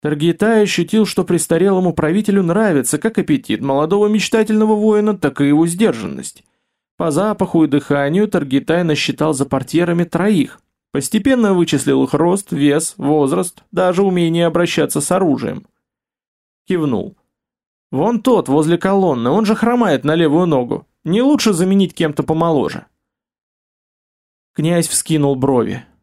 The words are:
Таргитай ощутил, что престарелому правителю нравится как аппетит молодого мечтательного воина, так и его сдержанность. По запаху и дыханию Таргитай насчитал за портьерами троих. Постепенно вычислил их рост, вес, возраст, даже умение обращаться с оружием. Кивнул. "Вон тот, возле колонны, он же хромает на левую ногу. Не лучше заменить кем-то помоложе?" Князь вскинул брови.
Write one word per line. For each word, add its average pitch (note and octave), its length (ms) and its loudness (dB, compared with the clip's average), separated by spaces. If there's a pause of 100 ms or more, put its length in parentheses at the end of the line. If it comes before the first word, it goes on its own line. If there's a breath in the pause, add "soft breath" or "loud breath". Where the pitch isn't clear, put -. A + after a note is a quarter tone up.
Таргитай E3+ 600 0
ощутил, G3+ 440 0
что - 180 -2
престарелому F3+ 680 0
правителю G3 500 0
нравится E3+ 560 0
как A3 200 -4
аппетит D3 440 -2
молодого D#3 440 0
мечтательного G#3+ 680 0
воина, G#3 420 2
так D3 240 -4
и C#3+ 80 2
его D3+ 180 4
сдержанность. A2+ 800 -4 (520)
По E3+ 140 -2
запаху F#3 540 0
и D3+ 40 0
дыханию D3 600 0
Таргитай D#3 560 0
насчитал D3+ 500 0
за C3+ 120 -2
портьерами E3+ 580 0
троих. E3+ 560 -2 (340)
Постепенно G#3+ 600 0
вычислил C#3 500 0
их C3 100 -6
рост, F3 380 -2
вес, D3 460 0
возраст, D3+ 760 -2
даже F3+ 320 0
умение E3+ 420 0
обращаться E3 540 0
с - 100 -4
оружием. E3+ 560 -2 (1040)
Кивнул. D3 480 -2 (720)
"Вон A3 320 0
тот, A#3 260 2
возле D#3 300 2
колонны, F3 520 0
он G3+ 140 2
же G#3 120 2
хромает A3 480 0
на D3+ 100 2
левую E3 320 2
ногу. B2+ 400 -2 (180)
Не F#3 160 0
лучше C4+ 320 2
заменить F#3 420 0
кем-то D#3 280 -4
помоложе?" D#3+ 640 -2 (1700)
Князь E3 340 0
вскинул D3 480 0
брови. B2 500 -2 (180)